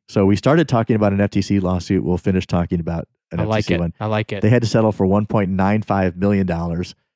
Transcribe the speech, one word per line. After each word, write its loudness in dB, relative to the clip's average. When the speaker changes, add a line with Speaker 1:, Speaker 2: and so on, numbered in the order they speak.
Speaker 1:
So 2
we 4
started 2
talking 0
about 2
an 0
F 2
T 0
C 0
lawsuit. 0
We'll 0
finish -2
talking -2
about -6
an -4
Speaker 2:
I -2
like 0
Speaker 1:
F -4
T -16
C -2
Speaker 2:
it. 0
Speaker 1:
one. -4
Speaker 2:
I -6
like -4
it. -8
Speaker 1:
They 4
had 4
to 0
settle 2
for 0
one 2
point 0
nine 0
five 0
million 2
dollars. -4